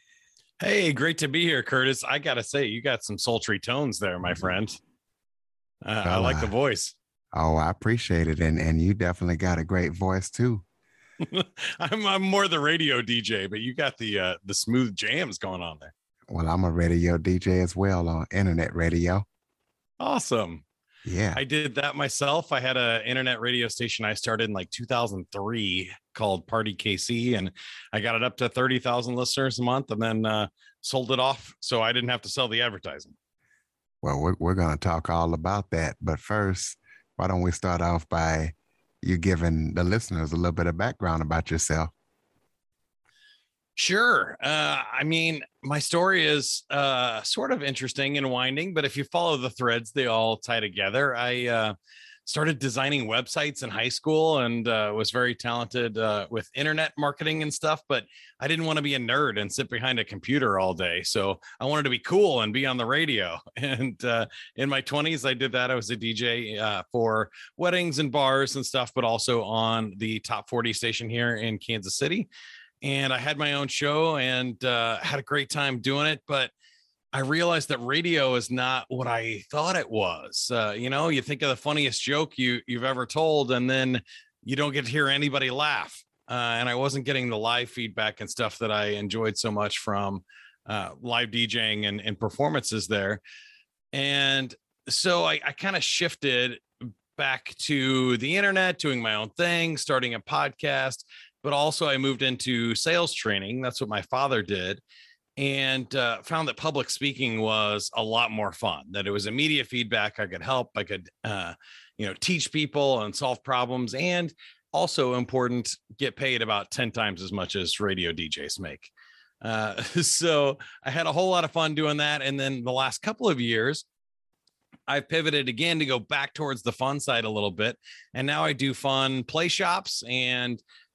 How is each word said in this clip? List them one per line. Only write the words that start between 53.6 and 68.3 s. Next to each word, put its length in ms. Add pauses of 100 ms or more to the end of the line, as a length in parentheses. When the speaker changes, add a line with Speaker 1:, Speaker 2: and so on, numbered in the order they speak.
Speaker 1:
in 60
high 200
school 500
and, 280
uh, 280
was 140
very 240
talented, 640
uh, 320
with 240
internet 440
marketing 440
and 100
stuff, 380
but 140 (360)
I 80
didn't 180
wanna 180
be 100
a 60
nerd 400
and 120
sit 180
behind 300
a 60
computer 540
all 140
day. 280
So 380 (200)
I 60
wanted 180
to 60
be 100
cool 420
and 120
be 120
on 120
the 80
radio. 640
<laughs> 80
And, 480
uh, 240 (300)
in 120
my 120
twenties, 440
I 80
did 200
that. 180
I 40
was 140
a 60
D 180
J, 440
uh, 340
for 400 (260)
weddings 420
and 120
bars 460